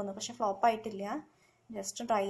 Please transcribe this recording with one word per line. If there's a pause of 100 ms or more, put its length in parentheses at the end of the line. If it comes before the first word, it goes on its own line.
എന്ന്.
പക്ഷെ
flop
ആയിട്ടില്ല, (680)
just (100)
dry